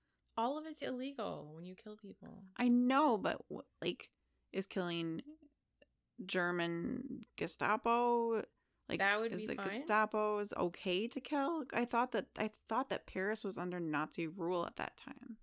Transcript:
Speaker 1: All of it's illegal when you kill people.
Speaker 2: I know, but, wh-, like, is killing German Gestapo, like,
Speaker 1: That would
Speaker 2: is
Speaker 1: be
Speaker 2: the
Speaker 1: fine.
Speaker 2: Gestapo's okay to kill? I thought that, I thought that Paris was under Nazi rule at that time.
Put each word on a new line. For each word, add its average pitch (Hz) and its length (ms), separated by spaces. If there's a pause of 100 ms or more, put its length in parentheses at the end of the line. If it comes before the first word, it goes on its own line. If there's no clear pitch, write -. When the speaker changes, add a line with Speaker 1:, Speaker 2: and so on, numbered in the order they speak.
(380)
Speaker 1:
All 247 200
of 311 80
it's 311 160
illegal 220 720
when 165 120
you 185 100
kill 214 220
people. 190 480 (100)
Speaker 2:
I 247 140
know, 247 480
but, - 340
wh-, - 160 (140)
like, - 280 (440)
is 190 120
killing 170 560 (1040)
German 175 1000 (100)
Gestapo, 233 1120 (420)
like, - 120
Speaker 1:
That 202 200
would 226 140
Speaker 2:
is - 80
Speaker 1:
be 214 60
Speaker 2:
the - 80
Speaker 1:
fine. 196 120
Speaker 2:
Gestapo's 214 840
okay 180 560
to 262 100
kill? 294 540
I 240 100
thought 240 300
that, - 140 (100)
I 214 140 (180)
thought 247 200
that - 160
Paris 208 380
was 196 140
under 180 220
Nazi 156 480
rule 175 380
at - 120
that - 180
time. - 480